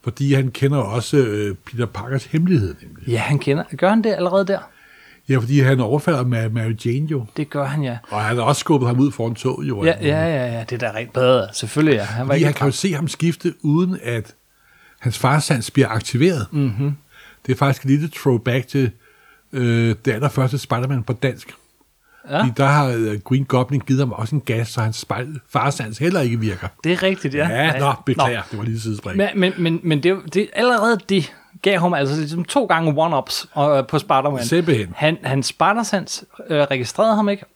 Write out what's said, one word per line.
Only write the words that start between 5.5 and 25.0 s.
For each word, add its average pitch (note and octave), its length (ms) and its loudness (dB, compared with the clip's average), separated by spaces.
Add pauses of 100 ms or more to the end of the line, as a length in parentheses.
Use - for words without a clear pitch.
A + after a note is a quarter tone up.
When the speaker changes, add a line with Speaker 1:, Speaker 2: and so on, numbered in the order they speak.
Speaker 1:
han C3 200 4
overfalder C3 440 0
Ma-, A2+ 260 0
Mary A2+ 240 -2 (120)
Jane C3 220 0
jo. C#3 180 -4 (120)
Speaker 2:
Det D3+ 120 -4
gør C#3+ 160 -4
han, D3 180 -4
ja. A#2+ 140 -4 (120)
Speaker 1:
Og G#2 120 -4
han A2 160 0
har A#2+ 60 0
også C#3 160 2
skubbet C3 280 2
ham B2 120 0
ud C#3 120 2
foran A#2 240 -4
toget, C3+ 320 -4
jo. A2+ 180 -4
Speaker 2:
Ja, D#3+ 160 4
ja, D#3 260 0
ja, B2+ 300 -2
ja. A2+ 120 -6
Det B2 140 -6
er A2 80 -2
da G#2 60 -8
rent A2+ 160 -8
bedre. B2+ 400 4
Selvfølgelig, D3 440 2
ja. G2+ 60 -2
Han G#2+ 160 -6
var C3 140 -2
Speaker 1:
Fordi C#3+ 40 4
Speaker 2:
ikke D#3+ 80 4
Speaker 1:
han D3 80 2
kan C#3+ 140 0
jo C3+ 40 2
se F#3+ 220 -2
ham D3+ 140 -2
skifte, E3 540 -2
uden F3+ 420 2
at A#2 300 -6 (680)
hans - 200 -4
farsans C3+ 520 0
bliver C3 180 4
aktiveret. B2 640 0
Speaker 2:
Mhm. C#3 440 -2 (500)
Speaker 1:
Det B2+ 80 -2
er - 40 0
faktisk C#3 280 0
et C3+ 60 0
lille D3 240 2
throwback B2 520 0
til, C3 240 0 (640)
øh, A#2 420 2 (100)
det C3+ 60 2
allerførste B2+ 460 0
Spider-Man B2 460 -2
på B2+ 100 -4
dansk. B2 400 -4 (760)
Speaker 2:
Ja. C#3+ 120 -2
Speaker 1:
Fordi B2+ 160 2
der C#3 80 4
har, C#3+ 220 4 (100)
øh, G#2+ 220 -2
Green C3 260 0
Goblin B2+ 340 0
givet C3 200 0
ham B2+ 120 0
også A2 240 -4
en C3+ 60 0
gas, A2+ 260 -2
så - 140 -4
hans A2 140 0
spejl-, C#3 440 -8 (100)